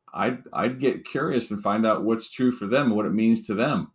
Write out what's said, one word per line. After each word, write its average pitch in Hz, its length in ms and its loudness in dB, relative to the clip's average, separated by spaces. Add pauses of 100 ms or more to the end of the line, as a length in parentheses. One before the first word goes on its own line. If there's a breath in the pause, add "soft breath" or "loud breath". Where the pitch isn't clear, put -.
(140)
I'd, 113 300 -2 (100)
I'd 123 260 -2
get - 260 -2
curious 135 460 -2
and 101 120 -6
find 107 220 2
out 107 180 2
what's 110 260 0
true 127 220 2
for 104 160 -6
them, 120 240 2
what 104 140 2
it - 80 -2
means 110 340 2
to 107 60 -2
them. 113 420 0